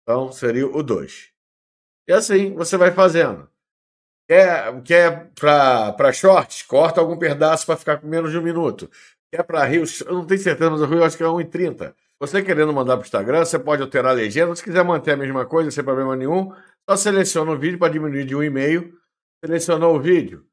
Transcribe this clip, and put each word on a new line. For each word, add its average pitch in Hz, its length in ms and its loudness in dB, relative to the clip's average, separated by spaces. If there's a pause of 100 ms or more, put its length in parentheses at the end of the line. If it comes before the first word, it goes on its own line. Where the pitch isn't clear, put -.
Então, 127 300 -4
seria 127 340 -2
o 151 160 -4
dois. 98 480 -8 (760)
E 170 60 2
assim, 196 400 2
você 165 240 -4
vai 180 120 6
fazendo. 165 600 2 (800)
Quer, 156 520 4
quer 170 520 2
pra, 131 580 4
pra 139 220 2
shorts? 185 480 4
Corta 165 400 2
algum 165 160 -2
pedaço 156 480 0
pra 160 100 0
ficar 151 220 -4
com 151 100 -14
menos 160 240 -4
de 165 60 -4
um 170 40 -4
minuto. 160 480 -4 (400)
Quer 165 140 -6
pra 156 220 -2
reels? 156 340 -2
Eu - 140 -8
não 180 120 -6
tenho 196 140 0
certeza, 165 320 0
mas 156 80 -4
o 151 60 2
reel 160 140 0
eu 170 40 6
acho 160 140 0
que 170 60 -4
é 165 40 0
um 165 140 -2
e - 20 -6
trinta. 147 500 -6 (240)
Você 180 240 -4
querendo 156 300 0
mandar 131 240 0
pro 101 100 -10
Instagram, 123 380 0
você 165 160 -2
pode 139 220 -2
alterar 131 300 0
a 127 40 2
legenda. 135 400 -2
Se - 80 -14
quiser 180 220 0
manter 160 260 -2
a 143 60 0
mesma 135 280 -6
coisa, 156 260 -2
sem 143 120 -6
problema 131 320 -2
nenhum, 175 380 -4 (360)
só 196 60 2
seleciona 190 560 0
o 143 80 -4
vídeo 175 180 -4
pra 170 120 2
diminuir 151 340 -4
de 135 140 -6
um 147 40 -2
e 151 80 -2
meio. 151 480 -2 (460)
Selecionou 165 540 0
o - 20 0
vídeo. 151 540 0